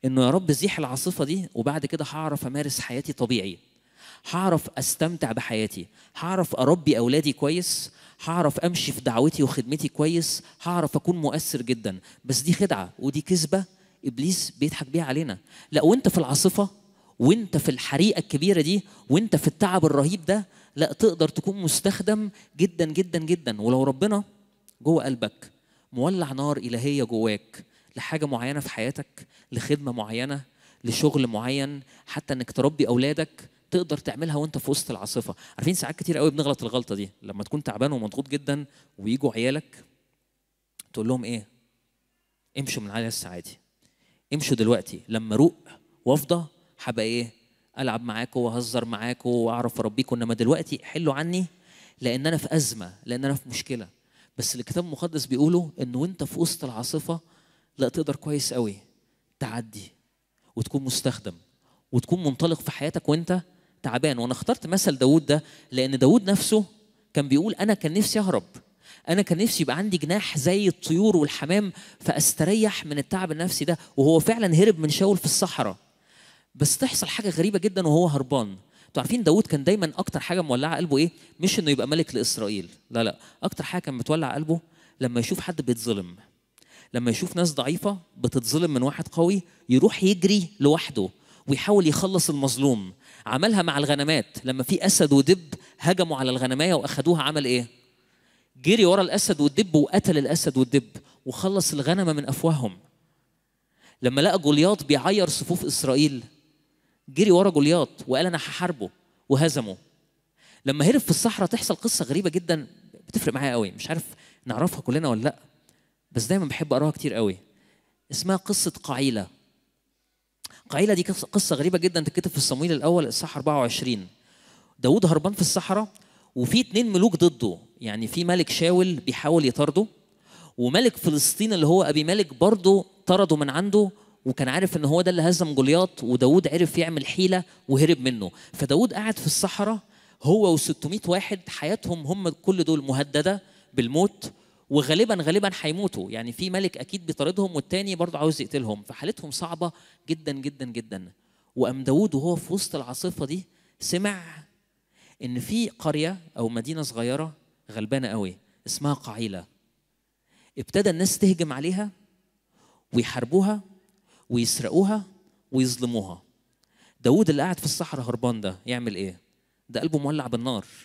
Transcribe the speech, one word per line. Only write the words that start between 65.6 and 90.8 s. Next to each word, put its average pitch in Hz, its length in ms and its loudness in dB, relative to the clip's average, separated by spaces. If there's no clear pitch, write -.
لان 131 260 0
داوود 185 320 6
نفسه 208 360 2
كان 143 140 0
بيقول: 156 260 2
"انا 208 200 0
كان 160 200 -2
نفسي 208 260 0
اهرب، 180 240 0
انا 180 120 2
كان 180 160 0
نفسي 202 260 0
يبقى 131 140 0
عندي 185 200 -2
جناح 165 400 -2
زي 185 300 2
الطيور 180 500 2
والحمام 170 560 0
فاستريح 202 840 0
من 147 120 -6
التعب 185 340 -4
النفسي 160 340 -4
ده". 165 120 0
وهو 151 220 6
فعلًا 214 360 2
هرب 180 240 6
من 156 100 0
شاول 196 280 2
في - 80 -4
الصحراء. 135 520 -2
بس 151 220 0
تحصل 254 300 -2
حاجه 208 220 -4
غريبه 175 300 0
جدًا 185 280 0
وهو 165 200 6
هربان. 127 500 -2
انتوا - 160 -4
عارفين 233 200 -2
داوود 180 240 6
كان 143 160 -2
دايمًا 175 340 2
اكتر - 220 -4
حاجه 180 220 -2
مولعه 156 360 0
قلبه 147 200 0
ايه؟ 165 140 4
مش 190 200 0
انه 156 120 2
يبقى 127 160 2
ملك 151 280 0
لاسرائيل، 104 540 -2
لا، 117 120 0
لا، 107 140 -2
اكتر 165 200 -6
حاجه 180 180 -6
كان 131 160 -8
بتولع 156 380 -2
قلبه 156 240 -2
لما 120 180 0
يشوف 117 200 -2
حد 160 220 -8
بيتظلم، 113 540 -4
لما 120 180 0
يشوف 175 240 -4
ناس 170 180 0
ضعيفه 143 440 -2
بتتظلم 151 560 0
من 123 80 0
واحد 143 260 -4
قوي، 175 340 2
يروح - 340 4
يجري 190 440 4
لوحده 139 500 2